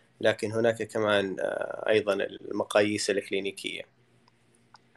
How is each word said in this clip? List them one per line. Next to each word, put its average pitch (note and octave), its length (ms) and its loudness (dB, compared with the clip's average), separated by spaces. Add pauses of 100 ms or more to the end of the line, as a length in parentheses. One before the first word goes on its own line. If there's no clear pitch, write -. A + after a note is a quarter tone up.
(220)
لكن G#2+ 300 2
هناك A2+ 320 2
كمان، G2+ 560 2
آه، - 500 -4
أيضًا G#2 240 4
المقاييس G#2 960 0
الكلينيكية. F#2+ 720 -4 (1160)